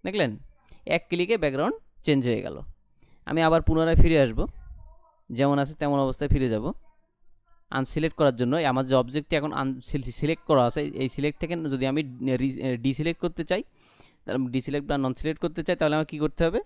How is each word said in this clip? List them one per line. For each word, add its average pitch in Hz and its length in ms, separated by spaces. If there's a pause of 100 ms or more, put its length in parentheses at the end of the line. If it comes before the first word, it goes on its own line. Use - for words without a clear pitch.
দেখলেন? 185 260 (560)
এক 170 220
ক্লিকে 180 340
ব্যাকগ্রাউন্ড 151 340 (280)
চেঞ্জ 143 240
হয়ে 107 140
গেল। 71 140 (680)
আমি 160 160
আবার 160 200
পুনরায় 160 400
ফিরে 165 220
আসব, 117 140 (920)
যেমন 139 280
আছে 143 160
তেমন 143 320
অবস্থায় 139 280
ফিরে 131 140
যাব। 110 160 (1040)
আনসিলেক্ট 147 460
করার 139 200
জন্য 123 200
আমার 135 340
যে 131 40
অবজেক্টটি 131 420
এখন 147 160
আনসিল-, 131 680
সিলেক্ট 151 240
করা 139 200
আছে, 127 160 (220)
এই 131 60
সিলেক্ট 147 320
থেকে 170 140 (200)
যদি 131 120
আমি 139 140 (420)
রি-, 131 340 (100)
ডিসিলেক্ট 151 340
করতে 170 240
চাই, 190 180 (640)
তাহলে 127 140 (180)
ডিসিলেক্ট 143 340
বা 143 80
নন 131 160
সিলেক্ট 156 300
করতে 165 220
চাই, 175 100
তাহলে 151 180
আমার 156 120
কী 156 120
করতে 151 280
হবে? 190 200